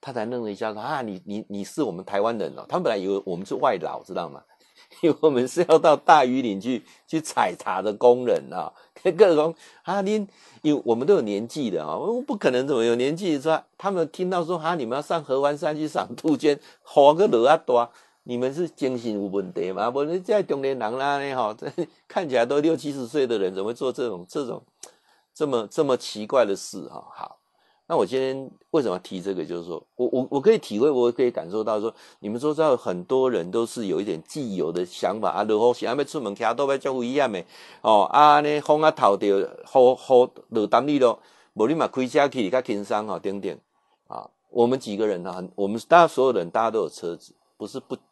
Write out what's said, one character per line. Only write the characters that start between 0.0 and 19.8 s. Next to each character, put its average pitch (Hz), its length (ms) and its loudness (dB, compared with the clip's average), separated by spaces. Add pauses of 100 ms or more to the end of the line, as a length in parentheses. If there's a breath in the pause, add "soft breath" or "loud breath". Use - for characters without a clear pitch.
他 135 60 -12
才 113 140 -4
愣 120 180 -6
了 104 80 -6
一 - 20 -8
下 110 160 -6
说 95 140 -12
：“啊， 143 160 -6
你， 104 240 -8
你， 101 240 -8
你 101 160 -8
是 - 180 -6
我 117 80 -2
们 90 140 -10
台 101 160 -2
湾 113 160 0
人 82 220 -6
哦。” - 100 -16
他 147 80 -4
们 180 60 -2
本 147 80 0
来 104 80 -2
以 92 100 -4
为 98 160 -2
我 92 100 -6
们 90 120 -10
是 147 80 -6
外 120 260 0
劳， 76 240 -8
知 95 80 -16
道 87 160 -6
吗？ 69 160 -18 (280 soft breath)
<laughs> - 280 -20
因 165 100 4
为 143 120 2
我 156 80 6
们 127 180 0
是 170 180 0
要 160 120 6
到 151 180 6
大 151 300 6
禹 127 160 0
岭 98 180 -2
去， 117 240 -4 (220 soft breath)
去 160 160 -4
采 107 360 -2
茶 95 220 -6
的 104 140 -2
工 123 320 4
人 73 260 -2
啊。 85 180 -8 (180 soft breath)
<laughs> - 280 -4
各 185 180 8
种， 151 200 2 (280 loud breath)
啊， 196 200 -4
你， 208 260 -2 (320 soft breath)
因 151 160 2
为 - 80 -4
我 117 100 2
们 123 120 -2
都 202 80 6
有 160 80 2
年 107 260 -2
纪 127 220 -4
的 82 120 -2
啊， 78 140 -6
我 202 240 -4
不 277 160 -6
可 170 140 2
能 127 180 0
怎 143 80 2
么 113 80 2
有 117 120 2
年 135 200 0
纪， 165 240 -2
说 156 220 0 (160)
他 196 120 -4
们 175 200 -2
听 185 180 -4
到 180 160 -2
说 170 160 -4
，“啊， 160 140 -2
你 151 100 -4
们 113 100 -4
要 139 60 -2
上 160 240 -4
合 135 160 0
欢 143 160 0
山 156 180 -4
去 151 140 -6
赏 98 260 -4
杜 156 220 0
鹃， 143 180 2
雨 - 640 4
个 196 100 4
落 117 220 4
啊 123 80 8
大， 120 340 0 (340 soft breath)
你 120 120 -6
们 127 160 -2
是 165 160 -4
精 131 300 -4
神 117 160 -4
有 101 60 -2
问 98 340 -4
题 95 180 -4
嘛？ 104 180 -2